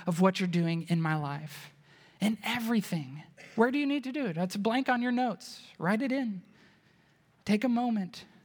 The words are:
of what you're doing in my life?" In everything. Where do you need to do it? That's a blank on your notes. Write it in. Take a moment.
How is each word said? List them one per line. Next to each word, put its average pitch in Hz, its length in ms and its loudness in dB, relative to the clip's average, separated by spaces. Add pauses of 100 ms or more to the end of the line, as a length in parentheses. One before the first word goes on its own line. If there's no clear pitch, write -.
of 170 160 0
what 190 180 6
you're 190 60 0
doing 165 420 0
in 170 140 2
my 156 140 2
life?" 147 560 -8 (480)
In 214 240 2
everything. 190 800 -2 (320)
Where 233 160 4
do 285 80 0
you 294 80 0
need 277 160 0
to 262 80 -6
do 269 160 -4
it? 165 80 -4
That's 185 180 -2
a 208 60 -4
blank 226 280 0
on 247 140 2
your 247 100 0
notes. 247 500 -2 (180)
Write 214 240 2
it 254 80 -2
in. 233 320 -2 (1000)
Take 208 200 2
a 254 60 2
moment. 233 560 -2 (200)